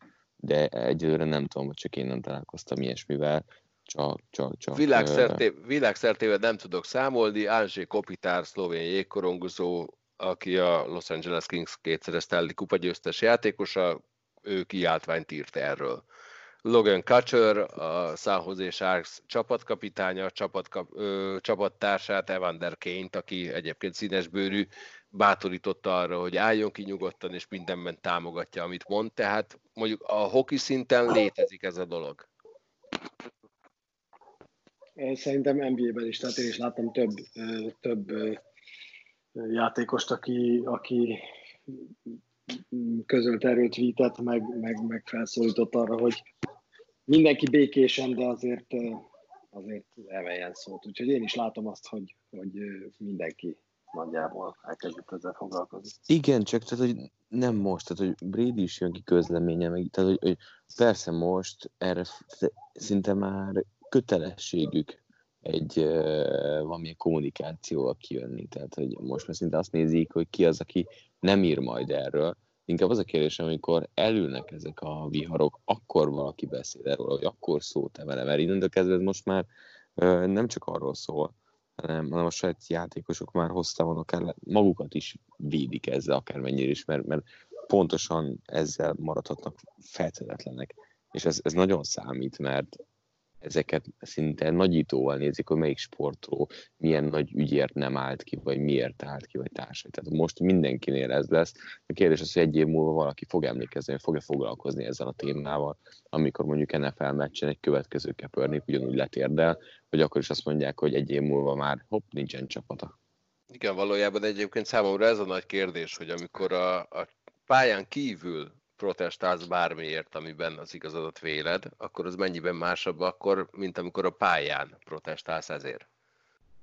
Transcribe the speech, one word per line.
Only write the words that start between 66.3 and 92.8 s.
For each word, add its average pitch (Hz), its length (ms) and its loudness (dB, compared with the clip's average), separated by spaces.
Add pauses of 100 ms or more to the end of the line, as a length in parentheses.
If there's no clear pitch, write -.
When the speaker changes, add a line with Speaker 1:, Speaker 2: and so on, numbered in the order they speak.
Speaker 1:
valamilyen 82 340 -8
kommunikációval 76 1000 -2
kijönni. 62 500 -8
Tehát, 69 280 -12
hogy 67 240 -4
most 65 280 -6
már 85 100 -8
szinte 80 220 0
azt - 140 -4
nézik, 80 400 2
hogy 82 180 0
ki - 140 4
az, 82 160 6
aki - 260 -2 (340)
nem 98 240 6
ír 78 140 4
majd 64 320 -2
erről. 69 460 0 (280)
Inkább 90 260 2
az 117 80 2
a 95 60 0
kérdés, 78 340 0
amikor 82 560 0
elülnek 85 560 0
ezek - 300 -12
a 76 280 -6
viharok, 78 560 0
akkor - 460 2
valaki 71 360 -4
beszél 67 420 -8
erről, 65 180 0
hogy 69 180 -2
akkor - 380 -2
szót - 360 -6
emel, 69 260 -6
mert 73 160 2
innentől 92 280 2
kezdve 92 260 2
ez 90 60 2
most 95 240 -2
már, 95 220 0 (480)
ö, 90 320 6
nem 101 220 2
csak - 160 -8
arról 82 300 -2
szól, 78 400 -4 (400)
hanem, 80 360 -4
hanem 85 160 0
a 85 40 0
saját - 380 -4
játékosok 85 640 -6
már 85 180 0
hosszú 87 260 -2
távon 82 200 0
akár 82 240 -4
le-, 87 180 -4
magukat 92 560 2
is - 220 -6 (200)
védik 71 500 -4
ezzel 67 300 0
akármennyire 67 540 -2
is, 71 140 -4
mert, 73 220 -2
mert 76 160 0 (440)
pontosan 80 800 2
ezzel 78 540 -2
maradhatnak - 580 -6 (260)
fedhetetlenek. - 920 -8 (360)
És - 140 -6
ez, 80 180 0
ez 78 100 0
nagyon 90 300 4
számít, 65 560 -6
mert 69 380 -4 (640)